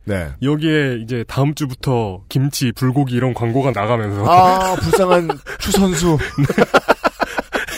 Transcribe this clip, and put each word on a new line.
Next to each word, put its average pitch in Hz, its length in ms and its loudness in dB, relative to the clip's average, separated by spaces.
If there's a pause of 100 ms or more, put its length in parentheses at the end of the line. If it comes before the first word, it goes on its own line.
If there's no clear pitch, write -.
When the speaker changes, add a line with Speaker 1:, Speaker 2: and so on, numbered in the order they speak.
Speaker 1:
네. 92 240 -4 (120)
Speaker 2:
여기에 147 600 0
이제 117 240 -6
다음 139 280 -2
주부터 120 760 -4
김치, 135 420 0
불고기 127 440 0
이런 117 180 0
광고가 123 380 0
나가면서 104 520 -2
Speaker 1:
아, 185 520 4
불쌍한 175 520 2 (200)
<laughs> - 100 -14
추선수. 175 580 0 (220)
Speaker 2:
네. 143 260 2 (1120)